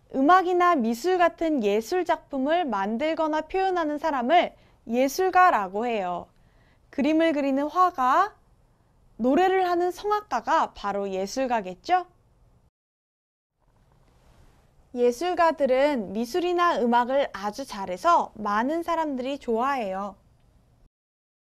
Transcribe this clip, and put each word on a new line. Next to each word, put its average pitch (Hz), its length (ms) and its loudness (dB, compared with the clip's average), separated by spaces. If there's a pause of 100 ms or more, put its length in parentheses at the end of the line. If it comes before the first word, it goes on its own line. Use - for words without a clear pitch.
(140)
음악이나 349 600 4
미술 247 440 0
같은 330 440 0
예술 240 420 0
작품을 320 600 -2
만들거나 302 800 -2
표현하는 349 560 -2
사람을 294 560 0 (340)
예술가라고 262 1000 2
해요. 185 400 -4 (640)
그림을 311 420 2
그리는 277 340 -2
화가, 349 680 0 (840)
노래를 359 520 2
하는 359 220 0
성악가가 330 840 -2
바로 202 360 -6
예술가겠죠? 226 960 -4 (3000)
예술가들은 269 1160 2
미술이나 339 680 0
음악을 240 520 2
아주 208 320 -8
잘해서 202 720 0
많은 226 480 -2
사람들이 285 560 -4
좋아해요. 220 800 -4 (1200)